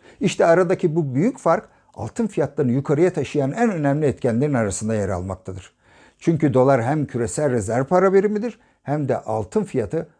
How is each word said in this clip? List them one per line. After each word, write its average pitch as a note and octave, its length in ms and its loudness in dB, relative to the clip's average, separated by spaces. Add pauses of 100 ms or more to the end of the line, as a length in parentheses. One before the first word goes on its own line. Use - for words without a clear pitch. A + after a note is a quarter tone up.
(200)
İşte G3 260 0
aradaki F3 500 2
bu C#3 200 -2
büyük G#3 220 0
fark F3 320 0 (240)
altın G#2+ 340 -6
fiyatlarını C#3 440 -2
yukarıya D3 420 2
taşıyan C#3 380 -2
en A3+ 200 0
önemli D3+ 340 0
etkenlerin C3 480 0
arasında A2 420 -2
yer G2+ 140 -2
almaktadır. F#2 640 -8 (460)
Çünkü D#3 340 0
dolar B2+ 300 4
hem D3 220 0
küresel B2+ 460 -2
rezerv A#2 320 -2
para F3+ 300 2
birimidir G#3 460 0 (240)
hem C#3+ 240 -4
de A#2+ 100 0
altın A2 460 -4
fiyatı D3+ 440 -4 (120)